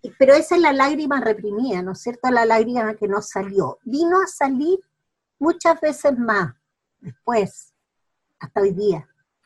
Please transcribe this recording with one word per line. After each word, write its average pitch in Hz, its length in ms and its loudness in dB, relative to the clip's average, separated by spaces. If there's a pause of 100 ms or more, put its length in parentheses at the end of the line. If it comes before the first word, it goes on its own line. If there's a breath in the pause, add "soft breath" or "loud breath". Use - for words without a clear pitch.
Y, - 160 -12
pero 269 160 8
esa 320 220 2
es 359 60 6
la 302 120 4
lágrima 277 460 0
reprimida, 214 600 -2
¿no 185 120 -6
es - 80 -12
cierto? 240 300 -4
La 233 140 2
lágrima 226 500 0
que 208 120 -4
no 202 140 -2
salió. 196 640 -4
Vino 339 380 0
a 349 60 -2
salir 294 520 -2 (600)
muchas 330 420 0
veces 285 360 -2
más 208 360 -2 (480)
después, - 720 -6 (640)
hasta - 220 -4
hoy 196 100 2
día. 180 360 -2 (380)